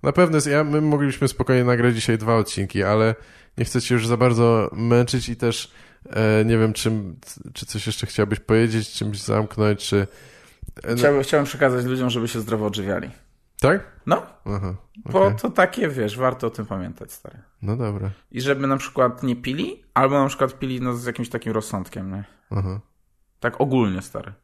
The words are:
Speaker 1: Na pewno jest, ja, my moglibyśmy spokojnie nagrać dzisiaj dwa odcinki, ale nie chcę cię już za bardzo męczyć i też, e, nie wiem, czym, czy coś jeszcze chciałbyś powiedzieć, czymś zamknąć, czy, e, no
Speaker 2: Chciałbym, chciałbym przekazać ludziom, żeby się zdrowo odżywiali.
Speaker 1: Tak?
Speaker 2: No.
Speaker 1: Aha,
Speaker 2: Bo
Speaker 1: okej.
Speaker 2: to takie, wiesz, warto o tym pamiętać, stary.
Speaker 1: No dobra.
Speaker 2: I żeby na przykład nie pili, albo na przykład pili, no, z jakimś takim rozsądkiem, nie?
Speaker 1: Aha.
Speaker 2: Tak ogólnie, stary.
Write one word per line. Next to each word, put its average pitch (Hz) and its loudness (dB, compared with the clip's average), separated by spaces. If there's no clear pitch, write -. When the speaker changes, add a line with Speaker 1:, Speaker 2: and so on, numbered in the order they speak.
Speaker 1:
Na 143 0
pewno 165 4
jest, 151 2
ja, 147 2
my 151 0
moglibyśmy 143 2
spokojnie 127 2
nagrać 123 4
dzisiaj 113 0
dwa 113 2
odcinki, 101 0
ale 110 4
nie 120 0
chcę 123 -2
cię 123 0
już 113 2
za 120 2
bardzo 117 4
męczyć 120 2
i 117 -6
też, - -2
e, 110 4
nie 113 4
wiem, 110 2
czym, 104 -4
czy - -12
coś - -6
jeszcze 107 -6
chciałbyś 101 -2
powiedzieć, 113 2
czymś 104 -6
zamknąć, 107 0
czy, 101 2
e, - -6
no 117 0
Speaker 2:
Chciałbym, 143 4
chciałbym 143 2
przekazać 127 0
ludziom, 127 0
żeby 117 -2
się 117 -4
zdrowo 107 -2
odżywiali. 98 -4
Speaker 1:
Tak? 175 2
Speaker 2:
No. 160 2
Speaker 1:
Aha, 95 -4
Speaker 2:
Bo 190 4
Speaker 1:
okej. 110 0
Speaker 2:
to - -2
takie, 185 2
wiesz, 113 -2
warto 127 -2
o 113 -2
tym 110 -10
pamiętać, 92 -10
stary. - -20
Speaker 1:
No 104 -2
dobra. 101 -4
Speaker 2:
I 117 -10
żeby 139 -2
na 135 0
przykład 127 -2
nie 123 -2
pili, 127 -8
albo 135 4
na 135 2
przykład 135 -2
pili, 127 -6
no, 123 -2
z 120 -8
jakimś 120 -6
takim 113 -6
rozsądkiem, 98 -6
nie? 101 -8
Speaker 1:
Aha. 98 -4
Speaker 2:
Tak 120 -2
ogólnie, 120 2
stary. - -12